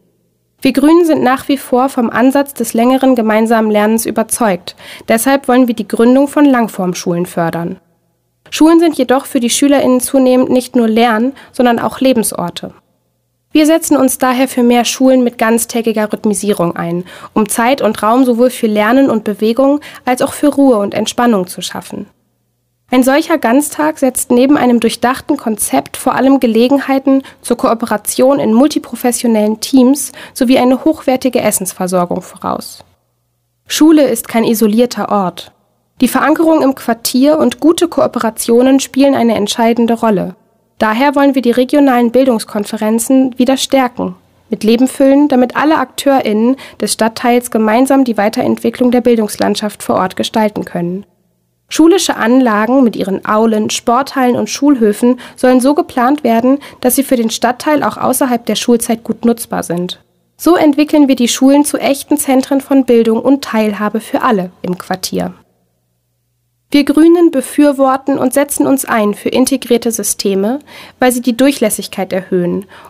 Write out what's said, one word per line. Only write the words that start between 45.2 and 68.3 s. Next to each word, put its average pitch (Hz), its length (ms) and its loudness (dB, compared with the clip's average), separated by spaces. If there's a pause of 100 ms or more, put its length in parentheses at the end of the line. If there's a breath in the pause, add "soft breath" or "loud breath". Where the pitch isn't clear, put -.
damit 247 300 0
alle 302 200 0
AkteurInnen 254 800 0 (240 loud breath)
des 208 140 -4
Stadtteils 240 580 -2
gemeinsam 247 540 2
die 233 100 -2
Weiterentwicklung 226 760 -2
der 247 100 2
Bildungslandschaft 208 840 -2
vor 233 120 -2
Ort 185 200 -2
gestalten 214 480 -4
können. 180 420 -8 (640)
Schulische 330 460 2
Anlagen 240 720 2
mit 208 100 0
ihren 190 300 -6
Aulen, 214 440 0
Sporthallen 247 680 -2
und 214 120 -4
Schulhöfen 247 720 0 (160 loud breath)
sollen 254 240 2
so 269 140 2
geplant 285 500 -2
werden, 247 360 0 (200 loud breath)
dass 247 160 -2
sie 269 80 0
für 262 140 -2
den 226 120 -2
Stadtteil 254 540 -2
auch 208 140 -6
außerhalb 247 480 -2
der 214 100 -2
Schulzeit 233 480 -2
gut 226 220 -6
nutzbar 226 380 -4
sind. 175 360 -6 (380)
So - 180 2
entwickeln 294 540 2
wir 262 80 0
die 240 100 0
Schulen 277 380 2
zu 277 120 -4
echten - 400 -2
Zentren 269 440 -2
von 269 240 0
Bildung 226 360 2
und 277 220 0
Teilhabe 208 560 -4
für - 220 -6
alle 185 300 -2 (100)
im 180 160 -6
Quartier. 180 560 -8 (1400)
Wir 277 140 2
Grünen 330 460 4
befürworten 269 880 0
und 254 160 -2